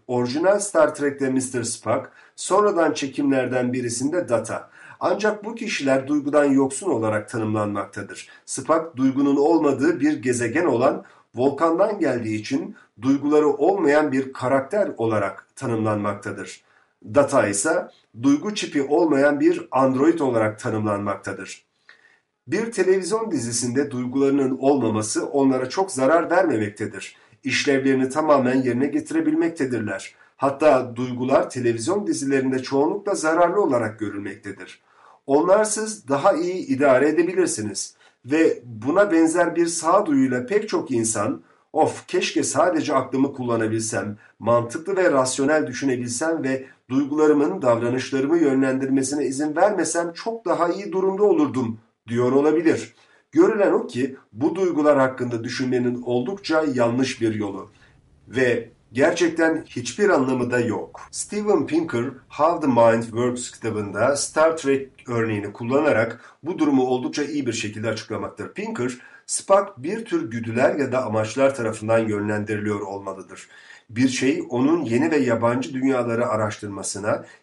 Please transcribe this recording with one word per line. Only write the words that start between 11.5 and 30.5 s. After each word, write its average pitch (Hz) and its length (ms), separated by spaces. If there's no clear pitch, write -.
geldiği 110 400
için 156 360
duyguları 143 460
olmayan 147 640
bir 131 220
karakter 135 640
olarak 104 580
tanımlanmaktadır. 104 1080
Data 110 420
ise 123 400
duygu 151 320
çipi 151 280
olmayan 143 560
bir - 320
android 135 480
olarak 113 400
tanımlanmaktadır. 101 1080
Bir 220 240
televizyon 190 600
dizisinde 123 600
duygularının 131 640
olmaması 127 680
onlara 131 440
çok 190 220
zarar 156 400
vermemektedir. 107 840
İşlevlerini 131 640
tamamen 135 520
yerine 123 260
getirebilmektedirler. 151 1300
Hatta 131 580